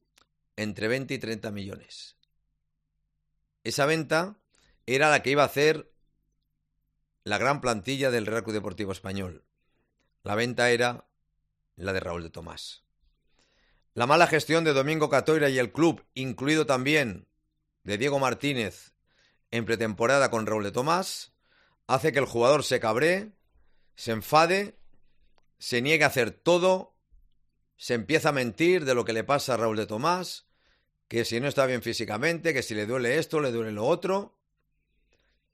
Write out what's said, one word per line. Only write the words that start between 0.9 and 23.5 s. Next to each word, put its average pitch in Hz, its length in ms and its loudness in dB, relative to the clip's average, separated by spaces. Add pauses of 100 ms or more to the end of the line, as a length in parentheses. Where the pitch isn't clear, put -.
y 131 40 -4
treinta 110 320 -8
millones. - 680 -14 (1500)
Esa 127 220 -2
venta 160 540 0 (480)
era 139 240 4
la 135 120 4
que 120 80 -2
iba 143 120 4
a 131 40 4
hacer 151 460 0 (1300)
la 104 120 -2
gran 127 240 0
plantilla 127 500 -2
del 117 140 0
Real 107 180 -4
Club 107 120 -6
Deportivo 98 380 -6
Español. 95 520 -10 (800)
La 101 120 -4
venta 120 360 0
era 120 360 0 (680)
la 92 160 -6
de 92 80 -2
Raúl 87 220 -6
de 82 80 -14
Tomás. - 540 -16 (1120)
La 120 120 -2
mala 165 200 6
gestión 160 380 2
de 156 80 4
Domingo 147 360 0
Catoira 147 400 2
y 131 100 0
el 123 140 0
club, 151 320 2 (100)
incluido 131 520 0
también 131 600 0 (580)
de 101 140 -4
Diego 139 200 0
Martínez, 127 760 -4 (580)
en 117 140 -4
pretemporada 117 640 2
con 110 160 -2
Raúl 107 180 -2
de 101 80 -6
Tomás, 165 600 -4 (540)
hace 135 260 0
que 139 80 0
el 127 40 2
jugador 123 400 4
se 123 160 0
cabree, 165 520 0 (640)